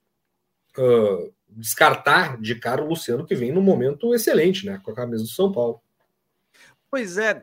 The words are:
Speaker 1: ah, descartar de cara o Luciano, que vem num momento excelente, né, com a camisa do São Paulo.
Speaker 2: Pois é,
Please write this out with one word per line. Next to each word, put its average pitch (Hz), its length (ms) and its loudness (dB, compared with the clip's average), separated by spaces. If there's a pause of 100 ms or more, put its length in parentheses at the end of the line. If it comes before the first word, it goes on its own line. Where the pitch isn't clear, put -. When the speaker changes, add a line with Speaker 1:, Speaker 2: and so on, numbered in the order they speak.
(760)
Speaker 1:
ah, 107 520 4 (200)
descartar 139 920 0
de 110 140 -6
cara 123 280 -4
o 151 40 -6
Luciano, 135 360 -4
que - 120 -4
vem 123 160 -4
num 180 100 0
momento 160 540 2
excelente, 196 500 2
né, - 180 -10
com - 60 -12
a 110 60 -12
camisa 117 280 -6
do 117 60 -8
São 196 220 0
Paulo. 120 280 -2 (1080)
Speaker 2:
Pois 202 300 -6
é, 214 240 -2